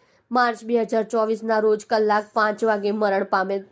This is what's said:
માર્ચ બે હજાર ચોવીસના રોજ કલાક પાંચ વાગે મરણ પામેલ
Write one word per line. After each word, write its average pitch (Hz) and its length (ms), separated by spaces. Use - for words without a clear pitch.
માર્ચ 233 360
બે 233 160
હજાર 220 240
ચોવીસના 220 580
રોજ 214 240
કલાક 214 440
પાંચ 214 360
વાગે 208 220
મરણ 196 420
પામેલ 196 380